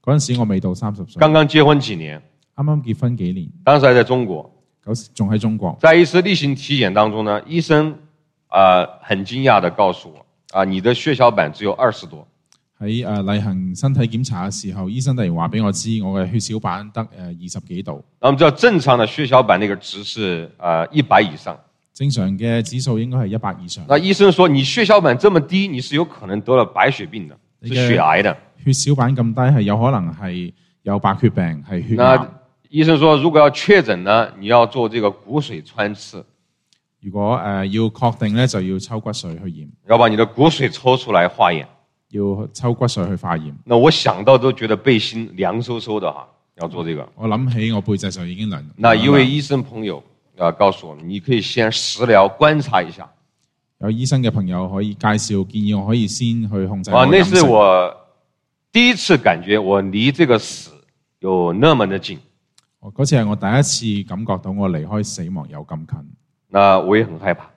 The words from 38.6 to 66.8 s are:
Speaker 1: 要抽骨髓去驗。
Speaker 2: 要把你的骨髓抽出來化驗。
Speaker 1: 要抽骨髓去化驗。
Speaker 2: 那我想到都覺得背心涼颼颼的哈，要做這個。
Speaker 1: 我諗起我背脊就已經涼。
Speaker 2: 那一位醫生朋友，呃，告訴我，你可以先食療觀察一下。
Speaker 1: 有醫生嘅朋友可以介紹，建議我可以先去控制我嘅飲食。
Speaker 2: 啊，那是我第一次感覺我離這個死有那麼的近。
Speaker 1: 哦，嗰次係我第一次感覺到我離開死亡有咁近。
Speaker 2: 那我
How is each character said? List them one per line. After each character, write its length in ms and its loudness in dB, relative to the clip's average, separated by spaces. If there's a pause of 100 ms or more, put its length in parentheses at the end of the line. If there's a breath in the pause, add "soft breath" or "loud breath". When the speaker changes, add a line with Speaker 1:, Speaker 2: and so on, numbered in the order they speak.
Speaker 1:
要 180 -4
抽 220 -10
骨 100 -10
髓 280 -12
去 60 -16
驗。 220 -14 (220)
Speaker 2:
要 80 6
把 120 6
你 80 0
的 100 4
骨 240 2
髓 180 -2
抽 300 0
出 140 -6
來 140 4
化 240 0
驗。 140 -6 (460)
Speaker 1:
要 420 -6
抽 220 -4
骨 120 -2
髓 220 -4
去 80 -4
化 200 -6
驗。 160 -10 (120)
Speaker 2:
那 120 0
我 140 8
想 340 -2
到 120 6
都 160 0
覺 140 -8
得 100 0
背 220 0
心 380 -8
涼 260 -4
颼 180 -8
颼 180 -8
的 140 -4
哈， 160 -18 (280)
要 120 -10
做 160 -10
這 100 -6
個。 200 -12
Speaker 1:
我 140 -8
諗 240 -2
起 200 -4
我 80 -2
背 160 -4
脊 140 -6
就 160 -12
已 80 -10
經 160 -8
涼。 120 -10 (140)
Speaker 2:
那 180 4
一 140 2
位 160 6
醫 160 -2
生 220 -4
朋 220 -12
友， 180 -8 (340)
呃， 160 0
告 180 2
訴 180 -12
我， 160 -18
你 160 -8
可 140 -4
以 60 0
先 300 -2
食 340 -6
療 320 6
觀 240 4
察 220 0
一 80 -8
下。 180 -20 (680)
Speaker 1:
有 120 -4
醫 160 -4
生 160 0
嘅 80 0
朋 160 -4
友 220 -6
可 140 -6
以 120 -6
介 140 -2
紹， 380 -2
建 160 -6
議 160 0
我 80 -6
可 80 0
以 120 0
先 360 -4
去 240 -4
控 160 -8
制 80 -10
我 160 6
嘅 0 -
飲 40 2
食。 60 6
Speaker 2:
啊， 40 6
那 40 4
是 200 4
我 520 4 (760)
第 160 6
一 60 4
次 220 2
感 260 0
覺 160 2
我 240 2
離 300 0
這 140 2
個 120 4
死 320 -10 (500)
有 320 0
那 220 4
麼 140 2
的 100 -4
近。 200 -12 (640)
Speaker 1:
哦， 140 -20
嗰 100 -2
次 120 2
係 100 2
我 80 -2
第 120 -6
一 160 2 (400)
次 60 -12
感 160 -10
覺 140 -4
到 120 -10
我 200 -2
離 160 -6
開 180 -4
死 260 -10
亡 200 -10
有 160 -16
咁 100 -12 (100)
近。 120 -10 (500)
Speaker 2:
那 300 4
我 180 2